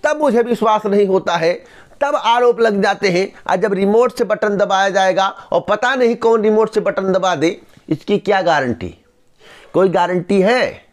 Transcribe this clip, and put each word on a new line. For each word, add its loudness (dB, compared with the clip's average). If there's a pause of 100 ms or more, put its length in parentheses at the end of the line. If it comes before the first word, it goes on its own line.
तब 0
मुझे 2
विश्वास 0
नहीं 2
होता 0
है, -4 (200)
तब -2
आरोप 2
लग 2
जाते 0
हैं। -2 (180)
और 2
जब -2
रिमोट 2
से 0
बटन -2
दबाया 0
जाएगा 0
और -4
पता 0
नहीं 0
कौन 0
रिमोट 0
से 2
बटन -2
दबा 0
दे, -2 (280)
इसकी -2
क्या 0
गारंटी? -2 (760)
कोई 4
गारंटी 0
है? 0 (120)